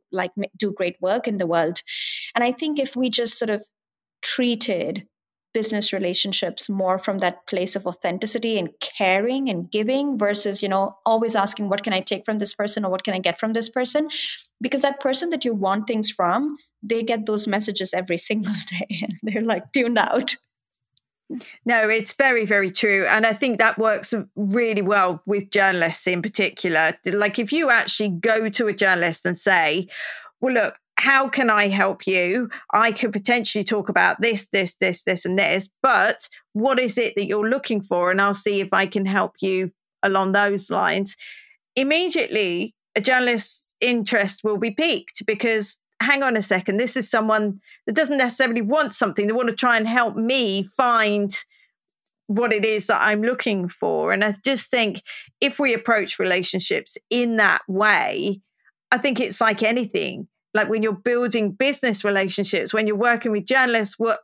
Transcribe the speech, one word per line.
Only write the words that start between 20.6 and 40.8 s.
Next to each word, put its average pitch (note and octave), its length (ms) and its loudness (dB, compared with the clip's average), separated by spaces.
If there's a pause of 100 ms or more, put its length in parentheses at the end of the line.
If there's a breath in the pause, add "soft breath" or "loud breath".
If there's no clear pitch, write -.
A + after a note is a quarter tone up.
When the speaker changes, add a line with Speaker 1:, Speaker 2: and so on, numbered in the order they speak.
Speaker 2:
No, A3+ 240 2
it's A3 240 0
very, B3+ 320 2
very G3 260 2
true. G3 360 2
And A3 180 4
I A3 80 2
think A#3 260 0
that A3+ 180 4
works A3 360 0 (220)
really G#3+ 460 0
well F#3+ 440 2
with G3 260 -2
journalists F#3 560 2
in F3+ 140 0
particular. E3 840 0
Like, G3+ 320 0
if A3 140 -2
you D4+ 180 2
actually G#3+ 400 2
go A3 400 0
to G#3+ 180 0
a G3+ 60 0
journalist F3 520 0
and F3 120 -2
say, F3+ 500 2 (520 loud breath)
"Well, B3+ 140 0
look, A3 220 2 (240)
how C4+ 300 4
can B3 220 2
I G#3 160 4
help G3 400 0
you? F#3+ 420 0 (240 loud breath)
I A3 180 4
could A3 200 -2
potentially G#3+ 520 0
talk G3+ 260 -2
about F3+ 320 2
this, A3 260 0
this, F#3+ 280 0
this, F#3 280 -2
this, F3+ 220 -2
and F3+ 120 0
this, F#3+ 320 2 (140)
but A3+ 440 2 (260 loud breath)
what B3 260 2
is B3 180 0
it A#3 180 0
that G3+ 120 0
you're G#3 200 0
looking A3+ 360 -2
for? F3 260 0
And F#3+ 100 2
I'll G3+ 140 2
see G3 280 -2
if F#3+ 120 -4
I F#3+ 140 2
can G3 180 -2
help F#3+ 360 0
you F#3 300 0 (300)
along F#3+ 300 2
those G3+ 400 0
lines." F#3 440 -2 (600 loud breath)